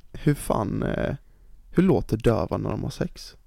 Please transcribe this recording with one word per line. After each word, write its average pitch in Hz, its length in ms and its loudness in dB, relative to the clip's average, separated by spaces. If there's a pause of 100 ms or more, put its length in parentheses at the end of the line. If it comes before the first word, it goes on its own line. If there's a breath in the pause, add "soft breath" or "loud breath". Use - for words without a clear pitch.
(120)
hur 147 220 2
fan, - 480 -2
eh, - 320 0 (560)
hur 170 120 2
låter 151 340 2
döva 113 420 2
när 104 120 -2
de 107 120 -4
har - 80 -4
sex? - 460 -8 (100)